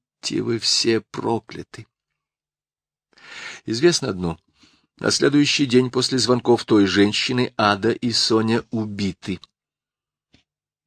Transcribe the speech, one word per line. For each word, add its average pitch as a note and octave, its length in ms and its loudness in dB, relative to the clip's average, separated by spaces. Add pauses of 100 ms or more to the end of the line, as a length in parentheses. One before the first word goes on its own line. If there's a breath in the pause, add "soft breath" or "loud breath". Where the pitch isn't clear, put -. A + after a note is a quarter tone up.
(240)
Будьте - 180 -4
вы A#2 160 -4
все A2 440 0
прокляты. - 840 -8 (1800 loud breath)
Известно D3 420 2
одно. F2+ 320 -4 (580 soft breath)
На G#2 140 0
следующий C#3+ 540 2
день B2 260 2
после C3 260 -2
звонков A#2+ 460 2
той G#2 220 4
женщины G#2 720 0
Ада G#2 340 2
и A#2 220 -4
Соня A2+ 580 0
убиты. G2+ 680 -6 (1500)